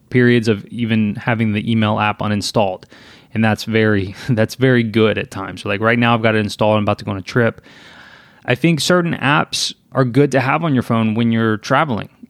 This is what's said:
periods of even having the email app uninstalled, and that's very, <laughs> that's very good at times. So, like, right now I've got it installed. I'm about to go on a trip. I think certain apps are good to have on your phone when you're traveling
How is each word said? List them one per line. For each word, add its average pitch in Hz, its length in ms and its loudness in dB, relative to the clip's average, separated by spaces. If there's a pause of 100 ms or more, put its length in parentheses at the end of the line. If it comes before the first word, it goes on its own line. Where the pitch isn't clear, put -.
periods 120 380 4
of 104 180 0
even 110 500 -2
having 113 380 -2
the 107 180 -2
email 110 280 0
app 104 200 -2
uninstalled, 101 640 -2 (500)
and 110 120 0
that's 110 180 0
very, 107 580 0
<laughs> - 80 -6
that's 107 260 0
very 123 280 2
good 107 360 2
at - 100 -8
times. 95 320 -12
So, 101 80 -6
like, 101 120 -4
right 117 180 2
now 117 160 4
I've 113 80 0
got 113 120 2
it 107 40 2
installed. 107 380 0
I'm 104 60 0
about 104 160 0
to - 60 -16
go 110 60 -4
on 98 60 -6
a 92 40 -8
trip. 117 400 -2 (840)
I 123 100 0
think 160 260 0
certain 175 320 0
apps - 600 -2 (180)
are 131 140 0
good 135 260 2
to 135 80 2
have 135 240 0
on 143 100 -2
your 123 100 0
phone 113 300 0
when 117 180 0
you're 113 260 0
traveling 131 520 -2 (200)